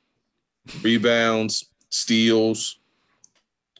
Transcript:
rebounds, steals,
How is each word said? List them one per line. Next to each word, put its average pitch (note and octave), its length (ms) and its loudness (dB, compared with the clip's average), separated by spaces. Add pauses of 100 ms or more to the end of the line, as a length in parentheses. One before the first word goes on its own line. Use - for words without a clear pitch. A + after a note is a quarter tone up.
(840)
rebounds, A2+ 840 0 (240)
steals, A2+ 920 0 (1000)